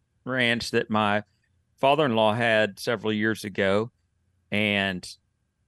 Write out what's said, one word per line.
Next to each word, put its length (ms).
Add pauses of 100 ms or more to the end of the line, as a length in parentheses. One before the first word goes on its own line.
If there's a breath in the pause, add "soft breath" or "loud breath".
(260)
ranch 460
that 180
my 340 (560)
father-in-law 540
had 460
several 340
years 300
ago, 480 (600)
and 560 (600)